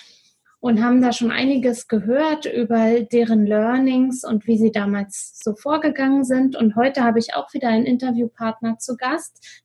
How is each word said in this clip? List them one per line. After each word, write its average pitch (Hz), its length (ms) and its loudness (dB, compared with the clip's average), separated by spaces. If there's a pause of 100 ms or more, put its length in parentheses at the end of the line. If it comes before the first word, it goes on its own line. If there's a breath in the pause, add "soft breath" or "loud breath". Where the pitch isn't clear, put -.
(600 loud breath)
und 233 200 2
haben 240 220 4
da 247 100 2
schon 226 200 -2
einiges 254 560 0
gehört 277 580 0
über 226 540 2
deren 226 440 2
Learnings 254 800 0
und 214 240 -4
wie 226 120 2
sie 220 120 4
damals 202 720 -6
so 214 140 -4
vorgegangen 285 680 0
sind. 262 320 0
Und 220 220 0
heute 262 260 2
habe 233 160 2
ich - 160 -4
auch - 180 -6
wieder 254 160 -4
einen 226 160 2
Interviewpartner 233 920 -4
zu 247 180 -8
Gast. 269 480 -8 (200 loud breath)